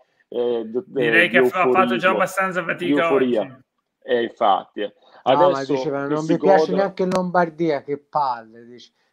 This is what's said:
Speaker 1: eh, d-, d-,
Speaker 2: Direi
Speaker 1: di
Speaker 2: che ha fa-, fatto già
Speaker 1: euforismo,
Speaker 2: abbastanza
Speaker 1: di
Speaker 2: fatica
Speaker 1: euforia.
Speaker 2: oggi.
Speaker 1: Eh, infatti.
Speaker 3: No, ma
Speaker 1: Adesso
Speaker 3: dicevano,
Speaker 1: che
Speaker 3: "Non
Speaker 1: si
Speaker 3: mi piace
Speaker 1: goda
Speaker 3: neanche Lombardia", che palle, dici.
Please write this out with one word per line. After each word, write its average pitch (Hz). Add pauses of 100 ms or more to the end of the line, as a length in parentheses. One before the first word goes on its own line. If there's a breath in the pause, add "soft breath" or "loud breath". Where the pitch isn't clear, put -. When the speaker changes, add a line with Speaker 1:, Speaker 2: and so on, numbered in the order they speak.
(280 soft breath)
Speaker 1:
eh, 120
d-, 113
d-, -
Speaker 2:
Direi 143
Speaker 1:
di -
Speaker 2:
che 180
ha 131
fa-, 170
fatto - (240)
già 170
Speaker 1:
euforismo, -
Speaker 2:
abbastanza 190
Speaker 1:
di 165
Speaker 2:
fatica 170
Speaker 1:
euforia. 131
Speaker 2:
oggi. 131 (440)
Speaker 1:
Eh, 120
infatti. 107
Speaker 3:
No, 104 (320 soft breath)
ma 135
Speaker 1:
Adesso 139
Speaker 3:
dicevano, 139
Speaker 1:
che 143
Speaker 3:
"Non 156
Speaker 1:
si 160
Speaker 3:
mi 170
piace 151
Speaker 1:
goda 180
Speaker 3:
neanche 190
Lombardia", 170
che 143
palle, 120
dici. 120 (200)